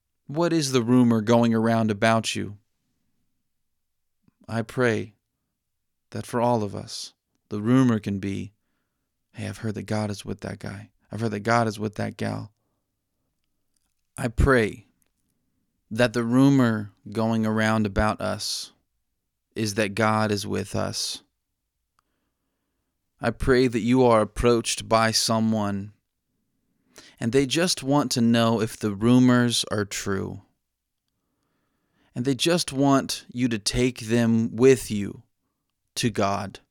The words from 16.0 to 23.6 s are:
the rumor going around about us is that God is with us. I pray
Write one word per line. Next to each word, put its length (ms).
the 120
rumor 680
going 320
around 400
about 360
us 520
is 200
that 200
God 360
is 160
with 280
us. 480
I 100
pray 360